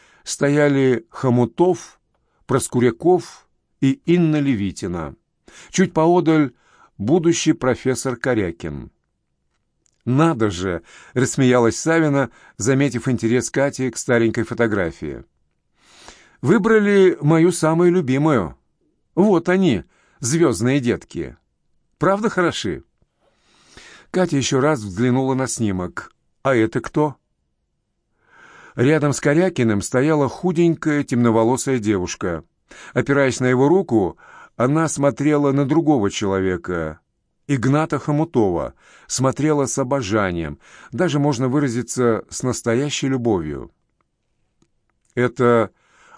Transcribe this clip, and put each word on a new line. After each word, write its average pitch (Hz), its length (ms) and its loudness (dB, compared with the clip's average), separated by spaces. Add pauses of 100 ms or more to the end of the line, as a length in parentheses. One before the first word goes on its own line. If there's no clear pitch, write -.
(220)
стояли 143 840 0
Хомутов, 131 880 0 (480)
Проскуряков 127 1000 0 (320)
и 135 240 -2
Инна 165 360 2
Левитина. 92 760 -4 (540)
Чуть - 220 0
поодаль 160 600 2 (460)
будущий 160 560 2
профессор 127 640 -2
Корякин. 85 760 -4 (1120)
«Надо 127 460 2
же!» — 87 320 -4 (320)
рассмеялась 123 640 2
Савина, 151 520 0 (280)
заметив 135 500 -2
интерес 117 420 0
Кати 135 400 -2
к - 60 -10
старенькой 117 480 0
фотографии. 90 800 -4 (1160)
«Выбрали 202 800 4
мою 160 300 4
самую 165 400 2
любимую. 139 640 0 (600)
Вот 185 320 2
они, 180 360 2 (360)
звёздные 127 580 0
детки. 85 580 -6 (640)
Правда 196 320 0
хороши?» 120 540 -4 (1300)
Катя 175 240 0
ещё 131 240 0
раз 143 200 0
взглянула 123 540 0
на 127 140 -4
снимок. 95 640 -6 (300)
«А 135 120 0
это 110 260 0
кто?» 151 360 -2 (1600)
Рядом 143 360 2
с - 80 -6
Корякиным 143 640 2
стояла 143 460 0
худенькая 160 760 0
темноволосая 120 760 2
девушка. 92 640 -4 (500)
Опираясь 135 460 0
на 127 60 0
его 127 220 4
руку, 117 500 0 (380)
она 147 300 0
смотрела 143 640 0
на 139 160 0
другого 143 440 2
человека, 90 880 -4 (480)
Игната 143 500 0
Хомутова, 107 760 -2 (320)
смотрела 139 600 0
с - 120 -6
обожанием, 101 800 -4 (340)
даже, 147 260 -2
можно 131 300 0
выразиться, 123 800 -2
с - 140 -12
настоящей 131 640 -2
любовью. 90 640 -2 (1400)
«Это 120 560 2 (460)